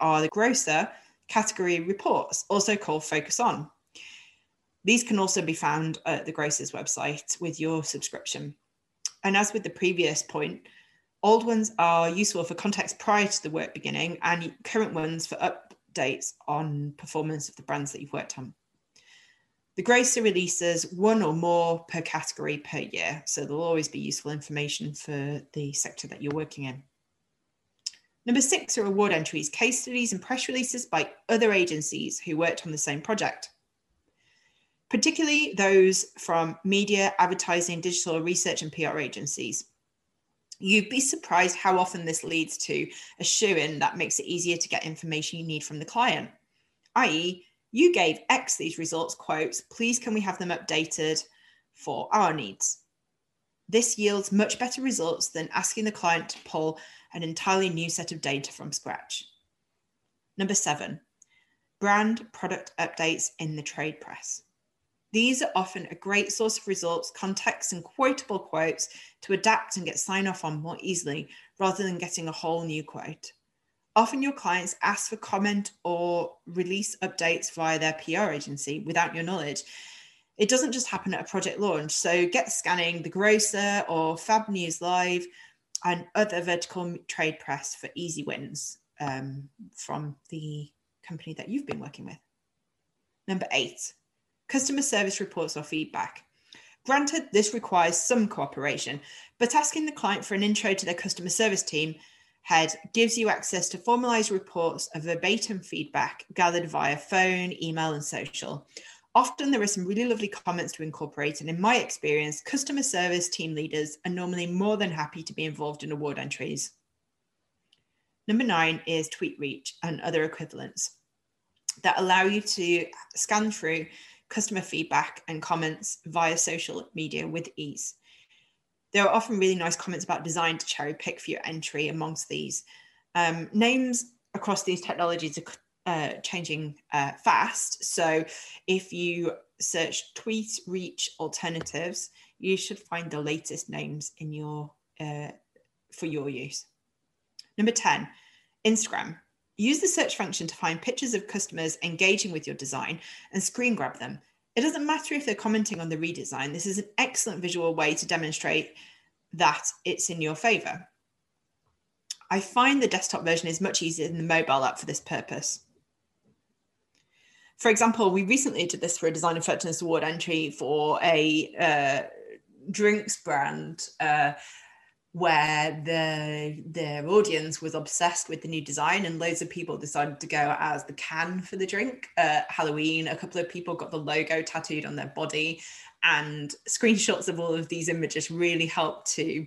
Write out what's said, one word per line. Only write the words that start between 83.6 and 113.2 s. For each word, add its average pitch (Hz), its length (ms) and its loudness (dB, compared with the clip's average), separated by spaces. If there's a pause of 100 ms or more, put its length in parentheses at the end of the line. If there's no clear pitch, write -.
or 160 300 2
Fab 214 300 4
News 175 320 -2
Live 180 440 2 (600)
and 175 220 0 (100)
other 208 240 2
vertical 175 560 -2 (100)
trade 156 320 -2
press - 380 -6
for - 180 -14
easy 160 300 -6
wins, 143 540 -8 (200)
um, 139 500 -6 (280)
from 147 400 -8 (140)
the 151 420 -10 (340)
company 160 280 -12
that - 140 -14
you've 285 200 -6
been 151 100 -6
working - 280 -14
with. - 100 -16 (1120)
Number 190 240 0
eight, 123 400 -2 (560)
customer 277 340 0
service 202 380 0
reports 165 360 -4
or 147 60 -6
feedback. - 640 -6 (600)
Granted, 285 480 2
this 208 220 6
requires 170 420 4
some 233 300 4
cooperation, 139 760 -4 (380)
but 240 160 2
asking 302 320 2
the 294 60 -4
client 202 320 0
for 202 100 -4
an 196 80 2
intro 208 320 2
to 190 120 -2
their 175 80 0
customer 175 340 -6
service 196 340 2
team 156 320 -2 (480)
head 160 320 4 (180)
gives 226 240 4
you 220 120 2
access - 400 0
to - 100 -8
formalized 233 540 2
reports 175 640 -2
of 151 60 -6
verbatim 185 580 0
feedback - 640 -4 (100)
gathered 175 340 4
via 147 280 0
phone, 185 640 2
email, 160 300 -2
and 147 120 -6
social. - 640 -8 (480)
Often 277 360 4
there 233 120 4
are 208 40 2
some 185 200 -2
really 214 200 2
lovely 220 220 0
comments 175 440 -4
to - 100 -10
incorporate, 147 580 -4
and 151 80 -8
in 170 120 -4
my 226 160 6
experience, 151 640 0
customer 277 400 -2
service 180 460 0